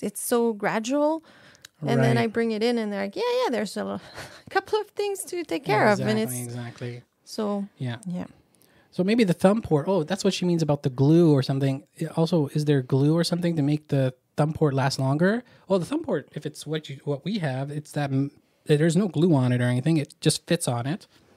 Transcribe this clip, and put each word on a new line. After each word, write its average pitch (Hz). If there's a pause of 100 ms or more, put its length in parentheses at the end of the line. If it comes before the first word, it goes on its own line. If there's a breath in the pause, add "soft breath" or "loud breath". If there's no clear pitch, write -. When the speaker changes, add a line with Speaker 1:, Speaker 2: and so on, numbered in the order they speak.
Speaker 1:
it's -
so 233
gradual. 247 (580 loud breath)
And 233
then -
Speaker 2:
Right. 233
Speaker 1:
I -
bring 226
it 214
in 240
and 214
they're 202
like, 202
"Yeah, 370 (220)
yeah, 403
there's 214
a 202
lo-, 196 (260 loud breath)
<laughs> -
couple 392
of 392
things 403
to 349
take 320
care -
Speaker 2:
Yeah, 214
Speaker 1:
of." 202
And 214
Speaker 2:
exactly, 220
Speaker 1:
it's 120
Speaker 2:
exactly. 120 (220)
Speaker 1:
so, 202 (100)
Speaker 2:
Yeah. 120
Speaker 1:
yeah. 180 (720 soft breath)
Speaker 2:
So 180
maybe 226
the 180
thumb 202
port. 147
Oh, 185
that's 180
what 190
she -
means 175
about 147
the 139
glue 151
or 139
something. 135 (100)
It 160 (100)
also, 160
is 151
there 143
glue 139
or 170
something 170
to 151
make 147
the 131 (240)
thumb 156
port 147
last 135
longer? 165 (240 soft breath)
Well, 190
the 165
thumb 320
port, 180
if 151
it's -
what 156
you, 139
what 143
we 202
have, 139
it's 151
that 143
m-, 139 (320)
there's 151
no 208
glue 170
on 127
it 123
or 123
anything. 131
It -
just -
fits 170
on 120
it. 175 (300 soft breath)